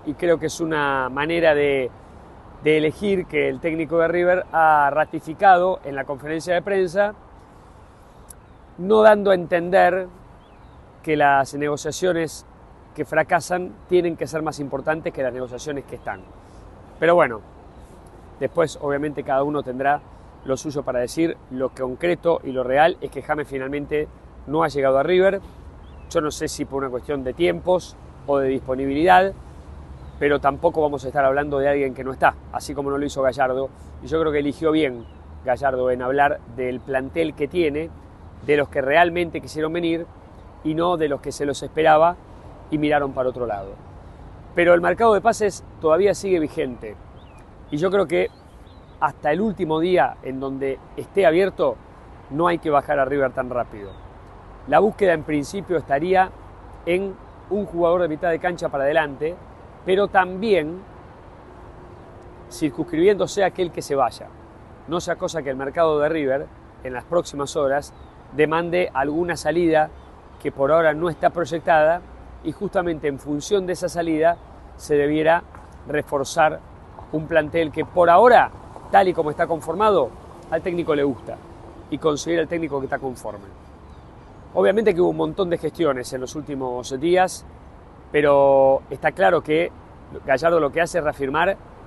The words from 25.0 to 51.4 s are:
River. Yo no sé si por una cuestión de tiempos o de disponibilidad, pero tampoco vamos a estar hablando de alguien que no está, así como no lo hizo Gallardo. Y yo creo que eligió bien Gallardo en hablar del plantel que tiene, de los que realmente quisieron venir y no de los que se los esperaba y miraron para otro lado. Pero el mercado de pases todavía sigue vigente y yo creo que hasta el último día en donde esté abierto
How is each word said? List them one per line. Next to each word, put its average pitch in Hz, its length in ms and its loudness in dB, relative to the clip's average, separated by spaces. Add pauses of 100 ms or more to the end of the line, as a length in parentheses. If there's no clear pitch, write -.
River. 185 360 2 (720)
Yo 170 100 0
no 151 100 -2
sé 151 180 -6
si 147 160 -8
por 135 180 -6
una 135 80 -6
cuestión 131 320 -6
de 127 120 -6
tiempos 175 640 -2 (300)
o 143 120 2
de 135 100 2
disponibilidad, 139 840 2 (840)
pero 143 220 2
tampoco 147 420 0
vamos 143 220 -2
a 135 40 -6
estar 139 160 0
hablando 143 340 0
de 139 100 2
alguien 139 260 0
que 131 80 -12
no 131 100 -6
está, 143 220 2 (180)
así 131 220 -10
como 139 160 -4
no 139 80 -2
lo 143 80 -2
hizo 135 160 -4
Gallardo. 131 460 0 (340)
Y 135 60 -14
yo 156 120 -2
creo 156 120 0
que 147 80 0
eligió 147 320 -2
bien 131 320 0 (400)
Gallardo 127 480 0
en 127 100 -2
hablar 143 380 2 (160)
del 127 240 -4
plantel 135 540 -4
que 147 120 -4
tiene, 160 440 -2 (540)
de 143 120 4
los 143 120 0
que 143 140 -2
realmente 165 580 2
quisieron 156 320 -6
venir 165 340 -2 (580)
y 156 100 -2
no 170 220 0
de 156 120 0
los 139 120 -4
que 147 100 -8
se 147 160 -4
los 139 160 -4
esperaba 156 540 4 (540)
y 151 80 0
miraron 147 340 2
para 127 160 -2
otro 123 180 -4
lado. 101 240 -6 (840)
Pero 175 200 6
el 170 60 6
mercado 180 340 4
de 190 60 4
pases 208 440 0 (160)
todavía 175 340 4
sigue 185 260 0
vigente 123 560 -6 (760)
y 147 60 -4
yo 175 140 0
creo 190 160 2
que 180 220 0 (720)
hasta 147 320 -2
el 170 80 0
último 165 400 -2
día 170 420 2
en 131 180 -8
donde 135 380 -6 (180)
esté 185 280 -2
abierto 170 520 2 (540)